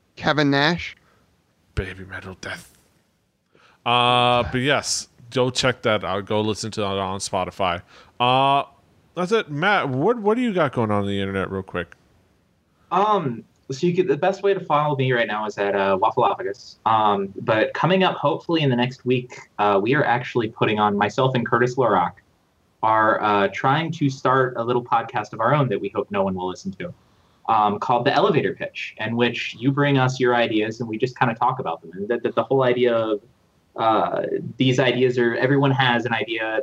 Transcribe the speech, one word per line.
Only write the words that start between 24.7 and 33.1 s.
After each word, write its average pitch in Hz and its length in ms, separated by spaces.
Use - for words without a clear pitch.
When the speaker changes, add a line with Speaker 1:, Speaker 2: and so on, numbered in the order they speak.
Speaker 3:
podcast 117 480
of 113 80
our 120 140
own 143 140
that 98 120
we 98 80
hope 101 220
no 101 120
one 95 120
will 92 140
listen 92 240
to, 87 200
um, 104 300
called 123 260
The 127 80
Elevator 139 420
Pitch, - 440
in 113 180
which - 420
you 123 140
bring 139 260
us 127 220
your 123 160
ideas 113 440
and 117 80
we 110 100
just 127 200
kinda 127 160
talk - 240
about 82 220
them. 82 140
And 101 140
that, 120 140
that 117 120
the 117 100
whole 135 200
idea 123 300
of, 110 260